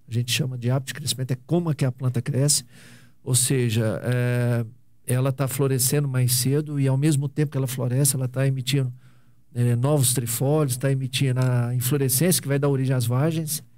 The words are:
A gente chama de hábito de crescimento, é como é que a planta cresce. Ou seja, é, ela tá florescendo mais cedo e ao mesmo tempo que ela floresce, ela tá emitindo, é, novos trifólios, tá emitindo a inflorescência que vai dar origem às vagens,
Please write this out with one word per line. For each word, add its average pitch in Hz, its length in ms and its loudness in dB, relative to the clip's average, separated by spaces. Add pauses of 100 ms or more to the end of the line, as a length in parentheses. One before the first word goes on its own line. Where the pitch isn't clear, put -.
A 117 60 -12
gente 120 180 -2
chama 131 260 -4
de 120 120 -2
hábito 131 240 -2
de - 60 -10
crescimento, 127 320 -4
é 123 60 -4 (100)
como 165 240 0
é - 20 2
que 139 100 -2
a 127 80 2
planta 123 300 -2
cresce. 143 420 0 (600)
Ou 127 100 -2
seja, 117 720 2
é, 120 600 0 (420)
ela 131 240 0
tá 135 160 -2
florescendo 135 600 0
mais 127 260 2
cedo 143 460 0
e 135 80 2
ao 131 100 2
mesmo 143 300 2
tempo 147 260 -2
que 139 40 -2
ela 135 100 0
floresce, 127 480 0
ela 131 120 -2
tá 127 180 -2
emitindo, 131 480 -2 (600)
é, 120 220 2
novos 135 380 2
trifólios, 131 640 0
tá 139 140 0
emitindo 131 480 0
a 123 340 2
inflorescência 139 680 2
que 135 60 -8
vai 139 120 0
dar 143 100 2
origem 131 260 2
às 120 100 0
vagens, 156 580 -2 (140)